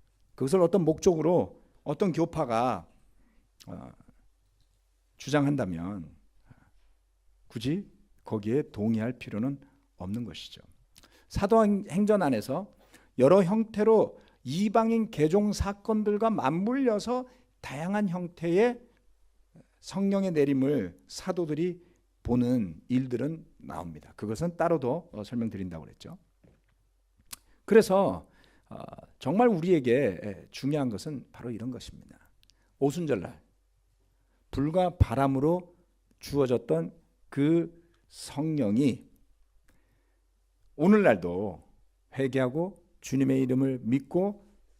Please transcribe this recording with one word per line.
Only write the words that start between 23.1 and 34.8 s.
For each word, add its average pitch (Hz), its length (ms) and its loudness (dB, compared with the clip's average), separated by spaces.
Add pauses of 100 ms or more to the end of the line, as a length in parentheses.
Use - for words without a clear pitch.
나옵니다. 80 580 -14
그것은 131 400 -6
따로도, 165 560 -2
어, 104 120 -10
설명드린다고 95 600 -6
그랬죠. - 340 -20 (1500)
그래서, 190 600 4 (420)
어, - 100 -18 (400)
정말 208 300 2
우리에게, 143 720 2
예, 90 280 -10
중요한 139 380 -4
것은 120 440 -10
바로 123 180 -12
이런 113 200 -8
것입니다. - 480 -18 (600)
오순절날 143 600 -2 (1120)
불과 175 460 0